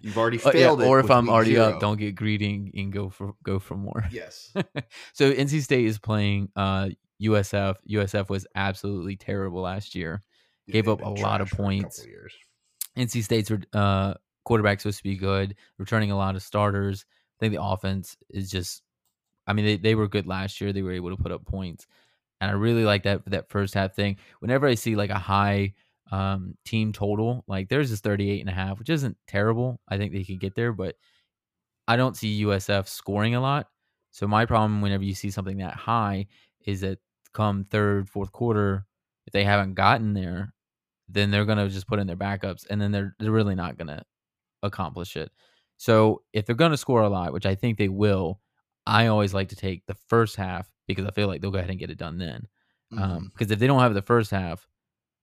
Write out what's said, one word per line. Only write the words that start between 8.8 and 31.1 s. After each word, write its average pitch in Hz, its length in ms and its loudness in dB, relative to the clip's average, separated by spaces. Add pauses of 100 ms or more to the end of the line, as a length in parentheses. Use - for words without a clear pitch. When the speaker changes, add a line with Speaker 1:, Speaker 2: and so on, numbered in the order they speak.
Speaker 2:
terrible 98 460 -6
last 95 320 -6
year. 87 260 -6 (460)
Speaker 1:
Yeah, 101 80 -4
Speaker 2:
Gave 110 100 2
Speaker 1:
they've 110 80 2
Speaker 2:
up 104 80 -2
a - 40 -10 (100)
Speaker 1:
been 98 80 -4
Speaker 2:
lot 101 180 0
of 98 80 -4
Speaker 1:
trash 98 80 -6
for 101 60 -4
a - 20 -2
couple - 0 -
Speaker 2:
points. 98 420 -4
Speaker 1:
years. - 280 -20 (640)
Speaker 2:
N 123 120 -2
C 120 140 -4
State's, 110 280 0 (220)
uh, 98 420 2 (300)
quarterback's 104 380 2
supposed 104 160 -4
to - 60 -20
be 98 120 -4
good, 98 400 -2 (220)
returning 104 320 0
a 101 60 0
lot 95 200 0
of 92 60 -8
starters. 98 640 0
I - 320 -20
think 110 140 0
the 78 80 -4
offense 95 540 -4 (120)
is 95 220 -8
just, 92 320 -6 (640)
I 104 80 0
mean, 107 100 2
they, 107 140 4
they 110 160 2
were 107 140 2
good 98 180 -2
last 92 340 -6
year. 101 140 -2
They 98 80 -4
were 92 100 -4
able 90 240 -6
to 95 60 -2
put 87 100 -6
up 85 140 -10
points. 92 400 -8 (560)
And 98 80 0
I 101 40 0
really 113 300 2
like 104 200 2
that, 98 260 0
that 98 180 -4
first 101 240 -2
half 95 220 -2
thing. 101 240 -2 (220)
Whenever 135 280 2
I 123 60 4
see, 113 200 -2
like, 101 160 0
a 101 80 -4
high, 101 540 2 (400)
um, 98 520 -4
team 110 280 -2
total, 107 560 -2
like, 95 200 -4
theirs 135 220 0
is 107 100 -4
thirty-eight 101 400 0
and 98 80 -8
a 95 40 -2
half, 95 260 -4
which 117 120 -6
isn't 139 260 -2 (100)
terrible. 120 600 0
I 101 80 -4
think 98 160 -2
they 95 100 -4
could 92 160 -10
get 95 160 -6
there, 117 180 -2
but 92 220 -6 (920)